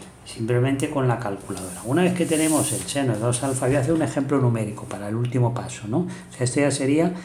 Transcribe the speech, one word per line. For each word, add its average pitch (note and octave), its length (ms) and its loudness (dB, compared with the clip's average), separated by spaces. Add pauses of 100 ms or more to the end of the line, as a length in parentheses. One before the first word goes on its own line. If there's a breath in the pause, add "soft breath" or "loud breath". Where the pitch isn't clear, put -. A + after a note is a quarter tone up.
(240 loud breath)
simplemente B2 640 0
con C#3 180 0
la A2+ 120 2
calculadora. F#2+ 680 -8
Una C3+ 200 2
vez F3+ 100 4
que F3 100 0
tenemos D#3 480 2
el G2 80 -2
seno C3+ 320 0
de G#2 60 -2
dos A#2+ 240 0
alfa, C3+ 240 0
voy C3 100 4
a C#3 40 2
hacer B2+ 120 2
un D#3+ 80 2
ejemplo C#3 380 0
numérico A2+ 460 0
para G2+ 240 -8
el G#2+ 80 -2
último A#2+ 360 2
paso, - 340 -8
¿no? A#2+ 120 -2
O - 360 -6
sea, B2+ 100 -2
esto B2+ 160 0
ya C#3+ 100 4
sería D3 420 2 (120 loud breath)